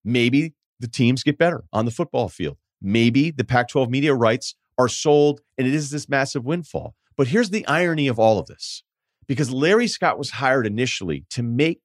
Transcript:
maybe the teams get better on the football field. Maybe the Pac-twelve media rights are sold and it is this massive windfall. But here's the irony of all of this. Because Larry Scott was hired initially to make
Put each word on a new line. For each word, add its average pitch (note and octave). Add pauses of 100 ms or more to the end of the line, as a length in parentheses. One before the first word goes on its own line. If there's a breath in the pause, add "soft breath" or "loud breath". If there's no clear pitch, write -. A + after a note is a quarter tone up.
maybe B2 (260)
the A#2+
teams B2+
get D3
better E3
on A2
the A#2+
football B2+
field. D#2 (240)
Maybe A#2
the C3
Pac-twelve B2+
media C#3
rights A#2 (220)
are B2
sold D3 (180)
and C3
it C3
is D3
this C#3+
massive C#3
windfall. D3 (220)
But C3+
here's G3
the G#3+
irony D#3
of A2+
all A2
of D#2+
this. - (420)
Because C3
Larry F3+
Scott D3
was C3
hired B2+
initially G2+
to -
make B2